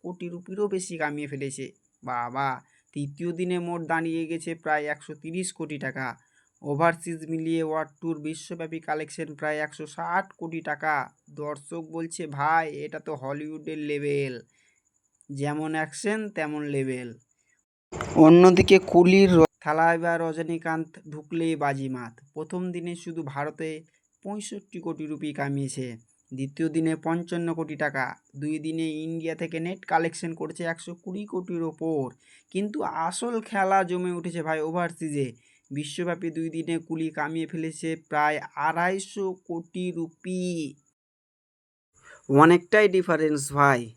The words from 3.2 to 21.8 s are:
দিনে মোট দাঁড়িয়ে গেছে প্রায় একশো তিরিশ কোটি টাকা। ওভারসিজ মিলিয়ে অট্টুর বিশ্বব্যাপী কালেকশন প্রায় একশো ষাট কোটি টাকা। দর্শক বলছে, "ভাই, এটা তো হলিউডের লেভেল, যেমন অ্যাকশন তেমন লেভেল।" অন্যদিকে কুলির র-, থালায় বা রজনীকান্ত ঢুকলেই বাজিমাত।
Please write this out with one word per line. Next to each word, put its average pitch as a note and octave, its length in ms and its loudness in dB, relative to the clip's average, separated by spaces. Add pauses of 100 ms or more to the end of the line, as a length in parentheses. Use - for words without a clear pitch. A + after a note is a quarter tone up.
দিনে F3+ 280 -2
মোট E3+ 220 -4
দাঁড়িয়ে E3 440 -2
গেছে E3 300 -6
প্রায় D#3 280 0
একশো D3 320 -6
তিরিশ E3 380 -6
কোটি D3+ 240 -8
টাকা। C3 500 -8 (340)
ওভারসিজ E3 680 0
মিলিয়ে D#3+ 340 -2
অট্টুর D#3 560 -4
বিশ্বব্যাপী D#3+ 600 -8
কালেকশন D#3 560 -6
প্রায় D3+ 220 -2
একশো D3+ 300 -6
ষাট E3+ 500 -2
কোটি E3 240 -8
টাকা। D3+ 480 -2 (200)
দর্শক D3 640 -10
বলছে, E3 360 -8
"ভাই, D3+ 480 2
এটা D3 240 -8
তো D#3 160 -8
হলিউডের D3+ 640 -8
লেভেল, C#3+ 640 -2 (880)
যেমন D3 440 -2
অ্যাকশন G3+ 560 -4
তেমন D3+ 340 -4
লেভেল।" C3 500 -4 (1000)
অন্যদিকে F3+ 640 12
কুলির F3+ 580 8
র-, D#3+ 80 10 (160)
থালায় E3 360 4
বা E3+ 200 0
রজনীকান্ত D#3+ 920 -4
ঢুকলেই D#3+ 460 -2
বাজিমাত। C3+ 640 -4 (140)